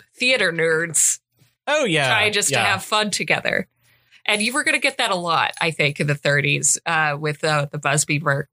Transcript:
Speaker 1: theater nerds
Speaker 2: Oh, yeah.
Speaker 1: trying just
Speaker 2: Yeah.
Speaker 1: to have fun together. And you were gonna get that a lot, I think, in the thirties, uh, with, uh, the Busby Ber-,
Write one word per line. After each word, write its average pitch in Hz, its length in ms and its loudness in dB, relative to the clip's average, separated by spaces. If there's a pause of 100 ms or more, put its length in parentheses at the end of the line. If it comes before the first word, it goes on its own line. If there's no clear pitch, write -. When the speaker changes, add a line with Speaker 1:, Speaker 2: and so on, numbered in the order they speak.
(160)
Speaker 1:
theater 247 380 2
nerds 165 640 0 (480)
Speaker 2:
Oh, 294 160 2
yeah. 156 240 2
Speaker 1:
trying 214 240 2
just 202 200 0
Speaker 2:
Yeah. 233 80 0
Speaker 1:
to 226 60 2
have 190 200 0
fun 214 260 0
together. - 560 -2 (580)
And 208 160 0
you 233 120 -2
were 294 100 0
gonna 311 160 0
get 277 200 -2
that 240 120 0
a 190 40 0
lot, 165 440 0
I 165 120 0
think, 147 280 -2
in 156 80 0
the 147 80 0
thirties, 143 720 0
uh, 156 340 0
with, 151 240 -4
uh, 151 260 2
the - 80 -8
Busby 147 420 0
Ber-, 143 340 0